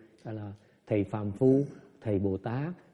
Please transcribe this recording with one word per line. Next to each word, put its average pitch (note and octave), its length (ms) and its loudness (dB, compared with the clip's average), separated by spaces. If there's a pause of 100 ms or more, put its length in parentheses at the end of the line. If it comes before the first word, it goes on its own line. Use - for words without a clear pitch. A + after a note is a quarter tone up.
(240)
là, A2+ 80 -10
là G#2 200 -8 (340)
thầy G#2 180 2
phàm G#2 280 -4
phu, C3 300 4 (380)
thầy G#2 180 0
Bồ F#2+ 180 0
Tát, C3 360 -4 (220)